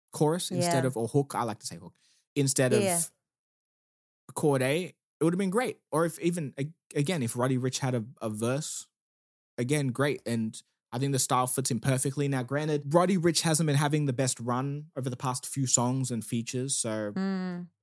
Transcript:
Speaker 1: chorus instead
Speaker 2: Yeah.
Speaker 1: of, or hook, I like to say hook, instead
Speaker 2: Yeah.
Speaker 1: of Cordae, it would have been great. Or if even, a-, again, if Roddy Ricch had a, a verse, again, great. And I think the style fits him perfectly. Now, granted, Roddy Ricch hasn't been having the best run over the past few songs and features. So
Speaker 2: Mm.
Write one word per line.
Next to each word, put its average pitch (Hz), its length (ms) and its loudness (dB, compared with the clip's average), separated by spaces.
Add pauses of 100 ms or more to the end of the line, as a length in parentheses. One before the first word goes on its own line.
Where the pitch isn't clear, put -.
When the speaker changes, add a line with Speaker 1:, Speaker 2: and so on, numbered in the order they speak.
(120)
Speaker 1:
chorus 165 400 0
instead 175 320 2
Speaker 2:
Yeah. 131 40 2
Speaker 1:
of, 127 100 -4
or 113 100 0
hook, 143 280 0
I 110 80 0
like 117 160 -4
to - 80 -14
say 82 100 -12
hook, 87 160 -18 (420)
instead 135 380 4
Speaker 2:
Yeah. 175 240 4
Speaker 1:
of 165 140 -2 (1200)
Cordae, 143 600 2 (260)
it 147 40 2
would 170 100 4
have 175 60 0
been 196 100 0
great. 226 280 0 (140)
Or 160 140 2
if 160 140 -4
even, 170 400 -2
a-, 151 120 -4 (240)
again, 147 280 0
if 117 120 -4
Roddy 127 220 0
Ricch 127 220 -2
had 127 160 0
a, 113 80 -2 (180)
a 113 80 -4
verse, 120 580 -4 (680)
again, 135 300 0
great. 135 380 0
And 113 360 -2 (300)
I 120 80 -4
think 139 120 0
the 131 80 2
style 127 280 2
fits 131 240 0
him 117 80 0
perfectly. 139 480 0
Now, 135 160 -2
granted, 147 500 -2
Roddy 180 240 6
Ricch 165 240 2
hasn't 160 260 2
been 143 80 4
having 147 300 2
the 131 80 2
best 131 260 0
run 139 460 -2 (120)
over 120 120 -4
the 123 80 -6
past 127 280 -4
few 135 220 -2
songs 127 440 2
and 113 120 -4
features. 123 520 -4
So 107 400 -2
Speaker 2:
Mm. 185 520 -4 (160)